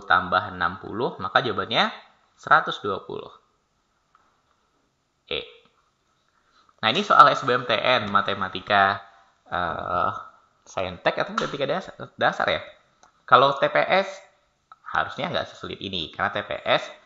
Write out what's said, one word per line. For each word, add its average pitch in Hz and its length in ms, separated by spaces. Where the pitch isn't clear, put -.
tambah 90 480
enam 90 240
puluh, 120 400
maka 98 240
jawabannya 113 480
seratus - 460
dua 101 240
puluh. - 240
E. 76 100
Nah, 113 80
ini 175 100
soal 147 300
S - 160
B 123 80
M 123 80
T 117 100
N, 107 380
matematika, 98 920
eh, 90 640
saintek 90 540
atau - 160
matematika 143 320
dasar, 170 280
dasar - 300
ya? 80 120
Kalau 135 320
T 151 80
P 147 160
S, 190 280
harusnya 82 400
nggak - 160
sesulit - 320
ini, 92 320
karena 98 160
T 104 160
P - 60
S 147 160